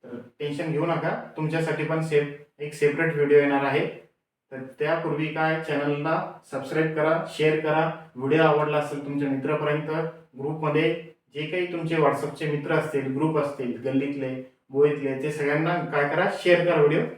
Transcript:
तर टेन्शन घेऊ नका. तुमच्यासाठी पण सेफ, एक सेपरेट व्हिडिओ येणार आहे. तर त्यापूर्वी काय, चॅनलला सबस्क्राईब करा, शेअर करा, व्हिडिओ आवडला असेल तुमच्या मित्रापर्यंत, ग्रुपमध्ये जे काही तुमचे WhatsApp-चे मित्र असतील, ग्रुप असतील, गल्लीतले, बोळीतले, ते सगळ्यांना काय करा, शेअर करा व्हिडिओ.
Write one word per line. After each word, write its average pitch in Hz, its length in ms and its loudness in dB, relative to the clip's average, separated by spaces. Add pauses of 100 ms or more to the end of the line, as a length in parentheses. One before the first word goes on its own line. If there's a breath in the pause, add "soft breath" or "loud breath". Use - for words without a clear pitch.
तर 120 160 -12 (180)
टेन्शन 147 340 -4
घेऊ 151 140 0
नका. 156 500 -4
तुमच्यासाठी 156 480 -2
पण 160 160 -2
सेफ, 147 400 0 (180)
एक 147 160 -8
सेपरेट 147 400 2
व्हिडिओ 147 240 6
येणार 143 260 4
आहे. 139 240 0 (640)
तर 131 120 -10 (160)
त्यापूर्वी 156 560 -2
काय, 160 300 0
चॅनलला 147 680 -2 (180)
सबस्क्राईब 156 460 -2
करा, 160 320 2
शेअर 156 320 2
करा, 156 540 0
व्हिडिओ 139 280 4
आवडला 151 360 4
असेल 147 260 -4
तुमच्या 143 260 -2
मित्रापर्यंत, 147 600 -2 (480)
ग्रुपमध्ये 156 760 0 (200)
जे 151 120 -6
काही 175 260 -4
तुमचे 165 240 -2
WhatsApp-चे 147 600 0
मित्र 143 160 -4
असतील, 135 440 -2
ग्रुप 156 220 0
असतील, 123 440 -4
गल्लीतले, 131 640 -2 (260)
बोळीतले, 139 520 0
ते 151 100 -4
सगळ्यांना 156 520 0
काय 143 240 0
करा, 175 220 0 (100)
शेअर 165 240 6
करा 165 160 4
व्हिडिओ. 151 260 4 (120)